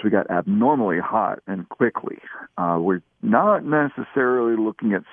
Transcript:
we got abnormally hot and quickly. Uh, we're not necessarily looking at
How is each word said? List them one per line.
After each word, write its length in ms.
we 60
got 200
abnormally 680
hot 480
and 240
quickly. 480
Uh, 200
we're 220
not 420
necessarily 1000
looking 300
at 100